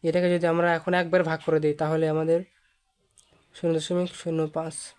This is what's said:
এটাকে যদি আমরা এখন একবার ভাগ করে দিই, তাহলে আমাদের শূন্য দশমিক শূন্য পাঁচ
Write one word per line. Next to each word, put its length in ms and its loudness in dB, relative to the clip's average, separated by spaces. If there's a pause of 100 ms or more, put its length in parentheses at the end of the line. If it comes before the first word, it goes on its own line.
এটাকে 300 2
যদি 180 0
আমরা 160 2 (100)
এখন 140 -2 (100)
একবার 260 2
ভাগ 180 -2
করে 180 2
দিই, 180 2
তাহলে 220 0 (100)
আমাদের 260 2 (1120)
শূন্য 220 -2
দশমিক 340 -2 (100)
শূন্য 200 -2 (160)
পাঁচ 200 -6 (220)